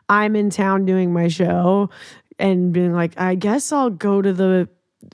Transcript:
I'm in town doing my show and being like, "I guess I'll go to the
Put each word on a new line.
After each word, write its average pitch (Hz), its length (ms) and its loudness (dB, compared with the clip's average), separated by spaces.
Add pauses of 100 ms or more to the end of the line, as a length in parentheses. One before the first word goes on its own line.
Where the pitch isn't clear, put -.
I'm 208 260 2
in 208 140 0
town 196 380 0
doing 185 260 0
my 170 160 0
show 180 600 0 (480)
and 180 340 0
being 175 220 0
like, 170 260 -2
"I 185 140 0
guess 208 380 -2
I'll 269 180 0
go 196 320 -2
to 196 100 0
the 185 380 0 (440)